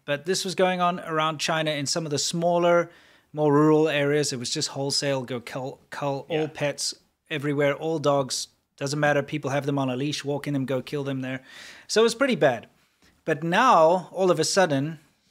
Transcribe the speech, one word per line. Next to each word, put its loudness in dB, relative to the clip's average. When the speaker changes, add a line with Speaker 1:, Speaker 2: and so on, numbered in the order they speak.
Speaker 1:
but -4
this -4
was -6
going 0
on 0
around -2
China -2
in -4
some -4
of -6
the -2
smaller, 2
more 2
rural 6
areas. 0
It -8
was -8
just -4
wholesale, -2
go -8
cull, -10
cull -6
all -2
Speaker 2:
Yeah. -2
Speaker 1:
pets -4
everywhere, 0
all -4
dogs. 0
Doesn't -6
matter. 2
People -6
have -2
them -2
on -2
a -4
leash, -6
walking -4
them, -2
go -2
kill -8
them -6
there. -8
So 2
it 6
was 2
pretty 0
bad. 2
But -2
now, 4
all 2
of 4
a 0
sudden, 0